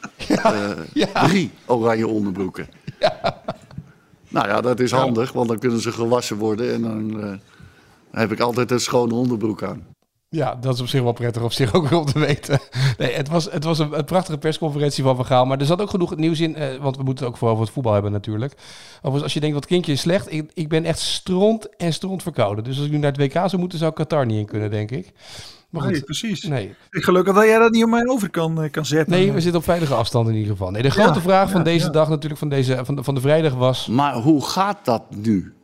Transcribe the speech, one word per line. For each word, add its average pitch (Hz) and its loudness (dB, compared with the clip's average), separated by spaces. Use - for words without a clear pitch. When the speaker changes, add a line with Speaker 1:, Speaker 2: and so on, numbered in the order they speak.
Speaker 1:
<laughs> - -14
Ja. - 2
Speaker 2:
eh, 202 -4
Speaker 1:
Ja. 196 0
Speaker 2:
drie 165 0
oranje 113 2
onderbroeken. 98 -4
Speaker 1:
Ja. - -2
Speaker 2:
Nou 120 0
ja, 107 0
dat 120 0
is 123 2
Speaker 1:
Ja. 120 2
Speaker 2:
handig, 123 0
want 123 -2
dan 113 -2
kunnen 117 0
ze 110 -4
gewassen 117 -2
worden 110 -2
en 117 -4
dan, 110 -6
eh, 101 -8
heb 110 0
ik 107 -2
altijd 120 0
een 123 2
schone 120 0
onderbroek 113 -2
aan. 98 -10
Speaker 1:
Ja, 139 -4
dat 131 -2
is 123 -6
op 123 -6
zich 135 0
wel 120 2
prettig, 117 -4
op 117 -2
zich 123 0
ook 170 2
wel 160 2
om 156 -2
te 143 0
weten. 143 0
Nee, 127 -2
het 143 -4
was, 170 -2
het 165 -4
was 160 0
een, 151 -2
een 156 -2
prachtige 170 -2
persconferentie 147 -2
van 131 4
Van 123 -2
Gaal, 127 4
maar 135 0
er 139 0
zat 175 2
ook 202 -4
genoeg 175 -2
nieuws 156 0
in, 160 -2
eh, 139 -6
want 135 -2
we 135 -6
moeten 131 -2
het 123 -4
ook - -18
vooral 113 4
over 110 0
het - -6
voetbal 117 0
hebben 101 2
natuurlijk. 107 -4
Overigens, 143 -2
als 151 -4
je 160 -4
denkt, 151 0
wat 143 -4
klinkt 175 0
je 147 0
slecht, 175 0
ik, 156 -6
ik 156 -4
ben 160 2
echt 165 -2
stront 208 0
en 170 -2
stront 190 -6
verkouden. 110 -2
Dus 131 -6
als 143 -2
ik 147 -4
nu 151 0
naar 147 2
het 135 -2
W 143 2
K 170 0
zou 185 -2
moeten, 180 -4
zou 160 0
Qatar 151 0
niet 113 0
in 104 -2
kunnen, 104 -4
denk 107 -4
ik. 156 -10
Maar 165 -6
goed. 196 0
Speaker 3:
Nee, 151 0
precies. 196 -6
Speaker 1:
Nee. 117 -4
Speaker 3:
Ik - -4
gelukkig 185 4
dat 208 6
jij 220 6
dat 226 6
niet 226 4
op 226 4
mij 233 2
over 247 0
kan, 160 -2
eh, 151 -4
kan 151 -4
zetten. 151 2
Speaker 1:
Nee, 190 4
we 165 0
zitten 170 2
op 156 -8
veilige 170 2
afstand 113 2
in 110 2
ieder 107 0
geval. 95 -4
Nee, 104 -4
de 131 4
grote 196 6
Speaker 3:
Ja, 165 0
Speaker 1:
vraag 190 4
van 190 2
Speaker 3:
ja, 160 2
Speaker 1:
deze 165 2
Speaker 3:
ja. 175 -2
Speaker 1:
dag 156 4
natuurlijk, 151 -4
van 151 -4
deze, 131 0
van 143 -2
de, 139 -4
van 135 -2
de 131 -2
vrijdag 151 4
was 127 2
Speaker 2:
Maar 135 2
hoe 135 4
gaat 196 -2
dat 113 -2
nu, 101 0